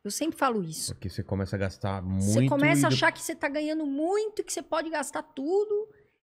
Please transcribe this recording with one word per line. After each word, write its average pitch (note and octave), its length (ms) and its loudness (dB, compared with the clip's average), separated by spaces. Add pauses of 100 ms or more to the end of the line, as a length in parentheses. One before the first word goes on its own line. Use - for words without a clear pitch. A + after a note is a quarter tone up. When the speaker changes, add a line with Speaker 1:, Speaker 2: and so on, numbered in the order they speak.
Speaker 1:
Eu G#3 80 -6
sempre D#4 260 -2
falo A#3+ 260 2
isso. D#3+ 300 -6
Speaker 2:
Porque - 160 -8
você G2 140 -6
começa G2 320 -2
a G2 40 -2
gastar G2 420 -2
Speaker 1:
Você F#2+ 380 2
Speaker 2:
muito C3+ 100 6
Speaker 1:
começa C#4+ 380 4
a - 20 4
Speaker 2:
e - 20 4
de- - 40 4
Speaker 1:
achar E4 160 4
que - 100 -8
você E4 120 -6
tá D#4+ 140 -4
ganhando D4+ 380 -2
muito, F#4+ 580 0
que - 100 -10
você F4 80 -4
pode D#4+ 280 -2
gastar D4+ 340 -4
tudo, G#4 640 0 (400)